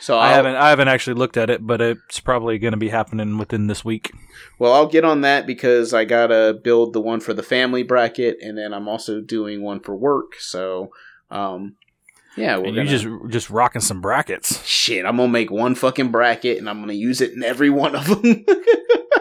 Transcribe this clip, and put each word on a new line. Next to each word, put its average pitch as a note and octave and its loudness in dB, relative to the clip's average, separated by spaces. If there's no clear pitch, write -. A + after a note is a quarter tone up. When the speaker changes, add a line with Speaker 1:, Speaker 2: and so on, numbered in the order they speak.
Speaker 1:
So A#2 0
Speaker 2:
I A#2 4
Speaker 1:
I'll B2+ 6
Speaker 2:
haven't, C3 4
I C#3+ 6
haven't C3+ 4
actually B2+ 0
looked B2 -2
at A2+ 2
it, A2 -2
but A#2 0
it's A#2 -4
probably A2+ -2
gonna A2 -2
be G#2+ -2
happening G#2+ -2
within G#2 -2
this G#2 -6
week. A2+ -6
Speaker 1:
Well, A#2+ 4
I'll D3 6
get D#3+ 4
on D3+ 2
that C#3 2
because A#2+ 2
I A2+ 2
gotta A2+ 4
build A#2 4
the A2 -2
one A2+ -4
for A2+ -6
the G2+ -6
family B2+ 0
bracket, A#2+ 0
and G#2+ -12
then G#2 -8
I'm G2+ -10
also G#2+ -6
doing G#2 -6
one G2+ -8
for G2+ -10
work. C3+ -2
So, F#2 -8
um, G2 -10
yeah, F3 -2
we're F#2 -4
Speaker 2:
And G#2+ -6
you C#3+ -2
Speaker 1:
gonna C#3 -2
Speaker 2:
just, G#2+ -6
just A2+ -4
rocking A#2+ 0
some F#2+ -4
brackets. G#2 -4
Speaker 1:
Shit, F#2+ -2
I'm A#2 0
gonna B2 2
make A2 0
one A#2 0
fucking C3 0
bracket, A#2 2
and G#2+ -10
I'm G#2 -8
gonna G#2 -8
use B2 -2
it A#2+ 0
in B2 -12
every B2+ 2
one C#3+ 0
of C#3 -2
'em. A3+ 2
<laughs> F#4 6